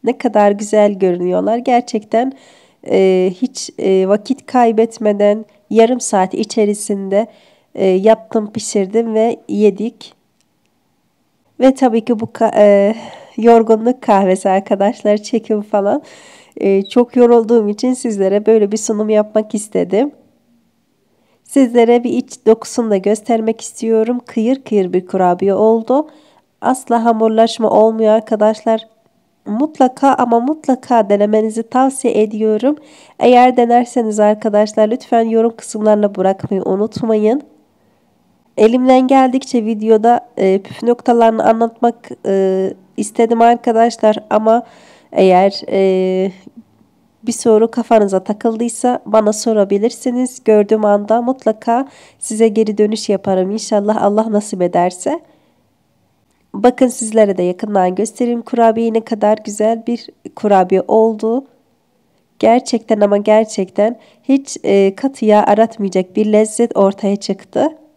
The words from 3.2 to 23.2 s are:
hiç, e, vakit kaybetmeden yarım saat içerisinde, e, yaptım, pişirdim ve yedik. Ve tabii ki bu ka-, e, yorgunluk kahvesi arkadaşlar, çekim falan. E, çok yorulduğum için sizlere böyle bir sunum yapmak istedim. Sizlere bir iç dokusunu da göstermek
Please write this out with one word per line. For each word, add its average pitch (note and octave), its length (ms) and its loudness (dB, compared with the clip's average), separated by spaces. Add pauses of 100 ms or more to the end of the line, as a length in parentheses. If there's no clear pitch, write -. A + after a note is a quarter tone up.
hiç, - 280 -8 (100)
e, F#3+ 280 0
vakit G#3 380 -4
kaybetmeden A3 1000 0 (240)
yarım A3+ 300 2
saat F#3+ 340 -2
içerisinde, G#3 960 -4 (480)
e, - 100 -2
yaptım, G#3+ 640 0
pişirdim A3 640 -4
ve A3+ 340 -2
yedik. G#3 680 -4 (1500)
Ve C4 140 4
tabii A#3 320 0
ki A#3 140 -2
bu A3+ 60 -6
ka-, - 320 -4
e, G3+ 380 4 (420)
yorgunluk A3+ 640 2
kahvesi G3 480 2
arkadaşlar, G3 680 0
çekim G#3+ 440 -4
falan. G#3 400 -2 (560)
E, G3 240 0
çok A#3+ 340 -2
yorulduğum A#3 540 2
için B3+ 240 -2
sizlere G3+ 520 -2
böyle G#3+ 260 2
bir A3 60 -4
sunum G#3+ 320 -4
yapmak G#3+ 460 -2
istedim. G3+ 560 -2 (1300)
Sizlere A#3+ 600 2
bir B3 100 -4
iç - 320 -8
dokusunu A3+ 440 0
da G3+ 80 0
göstermek A3 640 -2